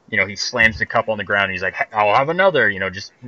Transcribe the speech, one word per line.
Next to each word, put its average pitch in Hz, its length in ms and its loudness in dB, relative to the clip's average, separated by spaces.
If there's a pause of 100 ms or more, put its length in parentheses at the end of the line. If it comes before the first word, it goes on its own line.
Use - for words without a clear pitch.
you 110 80 -6
know, 98 80 2
he 101 100 -8
slams 113 440 0
the 113 80 -4
cup - 200 0
on 107 120 -4
the 101 40 -6
ground 101 200 0
and 95 80 -2
he's 92 100 -6
like, 95 140 -4 (180)
"I'll 104 220 4
have 139 140 2
another," 170 380 2
you 101 120 -2
know, 95 100 -2
just 92 220 -12 (160)